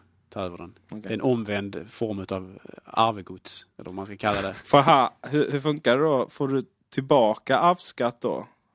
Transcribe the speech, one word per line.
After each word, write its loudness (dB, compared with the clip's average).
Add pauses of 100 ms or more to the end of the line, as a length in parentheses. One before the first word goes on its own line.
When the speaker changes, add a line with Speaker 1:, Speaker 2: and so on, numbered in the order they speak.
(300)
Speaker 1:
ta -8
över -6
den. -16 (160)
Speaker 2:
Okej. -12
Speaker 1:
Det -12
är -2
en -4
omvänd -2
form -6
utav -8 (260)
arvegods, -2 (100)
eller -16
vad -12
man -8
ska -14
kalla 0
det. -4
Speaker 2:
<laughs> -14
Får 6
jag 4
ha, 4
hur, -2
hur -2
funkar 2
det 2
då? 2
Får -4
du 0 (240)
tillbaka 2
arvsskatt 0
då? -4 (280)